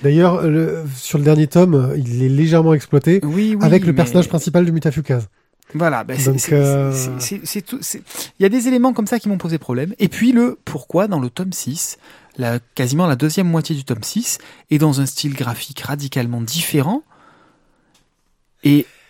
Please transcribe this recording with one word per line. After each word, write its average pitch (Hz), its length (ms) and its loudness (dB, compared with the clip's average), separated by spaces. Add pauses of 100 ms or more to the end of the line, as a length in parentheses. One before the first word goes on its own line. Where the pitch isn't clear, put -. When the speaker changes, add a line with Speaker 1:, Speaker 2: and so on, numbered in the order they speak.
Speaker 1:
D'ailleurs, 170 400 4
le, 160 440 0 (100)
sur - 240 -4
le 147 40 0
dernier 151 220 4
tome, 147 520 4
il 123 260 -2
est 131 60 2
légèrement 160 440 4
exploité 156 500 2
Speaker 2:
Oui, 202 320 0
oui, - 60 -2
Speaker 1:
avec 180 200 6
le 160 100 0
Speaker 2:
mais 131 60 0
Speaker 1:
personnage 131 320 2
principal 175 360 0
de 170 60 0
Mutafukaz. 147 560 -2 (480)
Speaker 2:
Voilà, 151 280 0
bah, 131 140 -8
c'est, 135 140 0
Speaker 1:
Donc, 131 80 0
Speaker 2:
c'est, - 160 0
Speaker 1:
euh, 139 360 2
Speaker 2:
c'est, 131 280 -6
c'est, 196 240 -8
c'est 196 180 -8
tout, - 200 -12
c'est, - 200 -10 (380)
il 185 40 2
y - 40 4
a - 20 6
des 240 180 0
éléments 254 240 2
comme 220 140 -2
ça 233 140 -2
qui 208 100 -4
m'ont 196 80 -2
posé 165 220 -4
problème. 135 400 -6
Et 202 80 2
puis 233 240 0
le 240 340 2
pourquoi 170 420 -2
dans 180 120 -2
le 123 100 -4
tome 185 240 -8
six, - 460 -8 (400)
la, 120 180 -2 (160)
quasiment 139 320 0
la 147 100 2
deuxième 156 320 0
moitié 165 280 0
du 135 80 -8
tome 113 180 -6
six - 380 -6 (320)
est 147 80 2
dans 147 200 2
un 139 60 0
style 139 300 -6
graphique - 460 -8
radicalement 131 600 -6
différent 160 640 -2 (1600)
et, 143 240 4 (220)